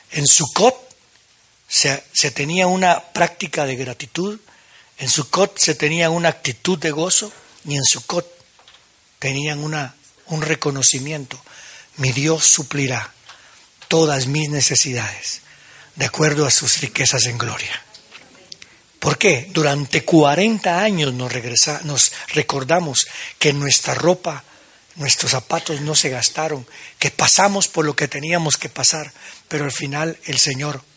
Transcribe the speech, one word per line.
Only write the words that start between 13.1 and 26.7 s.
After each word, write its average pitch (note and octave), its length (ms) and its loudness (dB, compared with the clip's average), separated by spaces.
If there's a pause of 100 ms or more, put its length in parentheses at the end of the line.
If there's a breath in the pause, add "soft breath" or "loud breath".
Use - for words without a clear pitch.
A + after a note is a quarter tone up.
todas D3+ 380 2
mis D3 240 -2
necesidades B2+ 920 -2 (540 loud breath)
de D#3 80 -4
acuerdo D3 420 0
a B2+ 40 0
sus - 300 2
riquezas C3 440 0
en A#2+ 140 -4
gloria". - 440 -6 (1160 loud breath)
¿Por D3 200 -2
qué? D3 320 0
Durante D3 540 -2
cuarenta F3 760 4
años F3 320 0
nos B2 200 -6
regresa-, B2 500 0
nos C#3+ 300 2 (160 loud breath)
recordamos C#3 800 0 (300 loud breath)
que D3 140 4
nuestra C#3 420 0
ropa, D#3+ 500 0 (500 soft breath)
nuestros C#3 380 0
zapatos D3 480 -2
no D3+ 160 -2
se D3 140 2
gastaron, C3 540 -4 (360 loud breath)